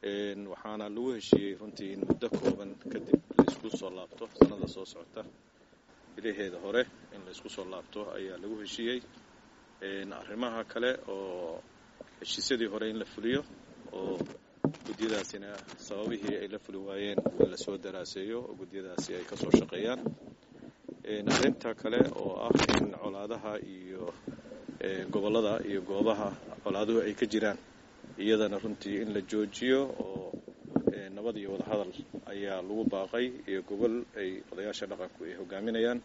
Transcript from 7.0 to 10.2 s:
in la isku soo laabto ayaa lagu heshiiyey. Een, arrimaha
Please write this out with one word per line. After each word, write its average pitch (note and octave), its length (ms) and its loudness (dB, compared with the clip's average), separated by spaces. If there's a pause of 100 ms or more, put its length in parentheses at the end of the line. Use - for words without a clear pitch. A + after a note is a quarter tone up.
in G2 100 -14
la F#2 60 -14
isku F2+ 180 -12
soo G2 160 -8
laabto F#2 360 -8 (140)
ayaa F#2+ 240 -6
lagu G#2 220 -6
heshiiyey. A#2 400 -2 (840)
Een, G2 300 -6
arrimaha A2+ 520 -4